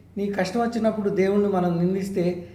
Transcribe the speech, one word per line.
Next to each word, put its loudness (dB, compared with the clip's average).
నీకు -2
కష్టం -2
వచ్చినప్పుడు 0
దేవుణ్ణి 2
మనం 2
నిందిస్తే 0